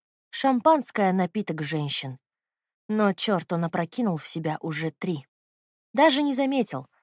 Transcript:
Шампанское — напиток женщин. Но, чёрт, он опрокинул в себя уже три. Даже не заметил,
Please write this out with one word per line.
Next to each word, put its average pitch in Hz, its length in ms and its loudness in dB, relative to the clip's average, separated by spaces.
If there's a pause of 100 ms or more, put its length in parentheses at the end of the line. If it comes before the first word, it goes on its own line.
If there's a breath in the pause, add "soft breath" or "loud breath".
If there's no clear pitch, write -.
(300)
Шампанское — 262 800 2
напиток 185 520 -2
женщин. 143 540 -4 (680)
Но, 214 240 2
чёрт, 180 400 -2
он 170 140 0
опрокинул 175 500 -2
в 147 100 -8
себя 156 360 -4
уже 156 300 -4
три. 156 360 -6 (640)
Даже 277 300 4
не 285 120 0
заметил, 254 540 -2 (160)